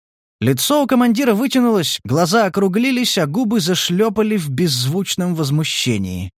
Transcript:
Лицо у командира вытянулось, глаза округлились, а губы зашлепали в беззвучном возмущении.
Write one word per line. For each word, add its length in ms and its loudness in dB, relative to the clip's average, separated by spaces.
Лицо 420 2
у 40 0
командира 480 2
вытянулось, 680 0
глаза 440 2
округлились, 720 0
а 80 0
губы 340 0
зашлепали 760 0
в 100 -6
беззвучном 840 -2
возмущении. 1040 -2